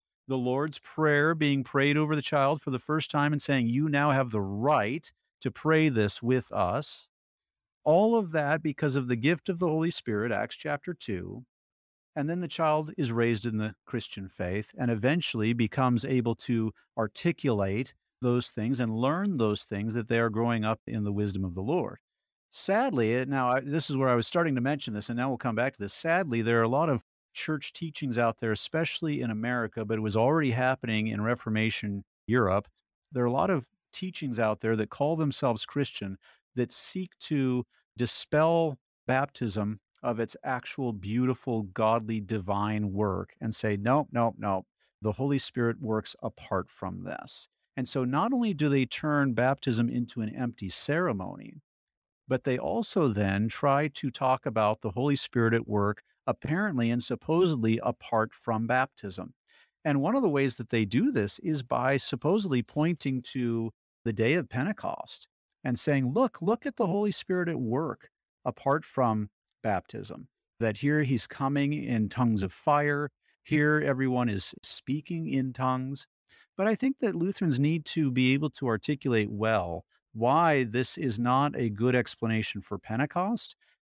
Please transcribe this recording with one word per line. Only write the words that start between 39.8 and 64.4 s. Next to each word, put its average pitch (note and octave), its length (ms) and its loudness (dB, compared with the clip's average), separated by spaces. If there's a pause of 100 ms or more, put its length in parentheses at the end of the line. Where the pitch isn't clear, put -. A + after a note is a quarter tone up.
of A#2+ 180 -2
its A2+ 240 -6
actual B2+ 500 -4
beautiful, A2+ 720 -2
godly, A2 580 0
divine G#2 720 -2
work F#2+ 480 -2
and A2+ 140 -4
say, G#2+ 200 -2
"No, B2 360 2
no, A#2 260 0
no, G2 280 -2 (360)
the G#2+ 120 0
Holy C#3 260 0
Spirit A#2 420 -2
works A2 400 -2
apart - 480 -4
from F#2 360 -10
this." - 440 -12 (260)
And B2+ 140 -6
so C3 160 -2
not D3+ 260 0
only A#3 220 0
do D3 160 0
they C#3 160 4
turn C#3+ 480 0
baptism B2 560 2
into B2 320 -4
an A2 80 -4
empty A#2 400 -6
ceremony, C#3 920 -4 (640)
but B2+ 160 -2
they B2+ 140 0
also F#3 500 0
then G#2 420 2
try C#3+ 380 2
to C#3+ 240 -6
talk C3 340 0
about G#2+ 360 2
the G#2+ 100 -4
Holy C3 240 0
Spirit A#2 400 2
at A2+ 120 0
work G#2 360 0 (240)
apparently C3+ 640 0
and A#2+ 120 0
supposedly C3 800 0
apart - 500 0
from A2+ 360 -2
baptism. G#2 640 -2 (500)
And C#3+ 180 2
one F#3+ 140 0
of C#4 60 0
the G#3+ 80 4
ways C#3 280 2
that A#2 120 -10
they A2+ 160 2
do D3 260 2
this G#2 280 0
is D3 240 -2
by B2+ 340 2
supposedly D3+ 640 0
pointing C#3+ 640 -2 (100)
to A#2 380 -2 (320)
the A#2 100 -2
day A2+ 200 2
of E3 160 -2